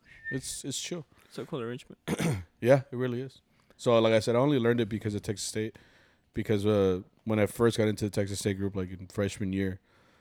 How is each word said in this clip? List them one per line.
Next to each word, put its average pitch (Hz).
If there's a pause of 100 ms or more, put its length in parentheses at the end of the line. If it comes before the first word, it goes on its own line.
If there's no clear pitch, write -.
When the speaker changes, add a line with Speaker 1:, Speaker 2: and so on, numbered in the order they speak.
(320)
Speaker 1:
It's, -
it's 143
chill. 170 (220)
Speaker 2:
It's -
a 120
cool 139
arrangement. 120 (100)
Speaker 1:
<clears throat> 113
Yeah, 127
it 123
really 123
is. 131 (340)
So, 117
like 113
I 113
said, 117
I -
only 143
learned 120
it 110
because 107
of 101
Texas -
State, 110 (580)
because, 104
uh, 98 (240)
when 110
I 104
first 117
got 110
into 107
the 101
Texas 98
State 101
group, 98
like, 92
in 95
freshman 98
year, 95 (420)